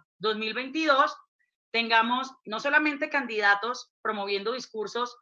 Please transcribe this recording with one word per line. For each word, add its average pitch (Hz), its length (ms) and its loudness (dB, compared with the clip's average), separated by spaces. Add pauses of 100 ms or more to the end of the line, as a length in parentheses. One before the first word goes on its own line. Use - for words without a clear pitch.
(180)
dos 214 180 -2
mil 220 180 -4
veintidós, 277 640 2 (560)
tengamos 233 580 2 (140)
no 214 160 -6
solamente 302 500 2
candidatos 226 800 0 (100)
promoviendo 202 500 -2
discursos 240 680 -6